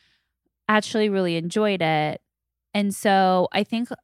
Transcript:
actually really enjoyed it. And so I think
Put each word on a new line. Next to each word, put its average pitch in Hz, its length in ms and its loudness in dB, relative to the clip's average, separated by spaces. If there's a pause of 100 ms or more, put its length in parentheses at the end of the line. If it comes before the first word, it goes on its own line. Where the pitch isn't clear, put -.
(680)
actually 214 420 0
really 185 260 0
enjoyed 180 480 -2
it. 151 380 -2 (540)
And 202 200 -2
so 185 560 2
I 208 120 0
think 233 260 -6 (140)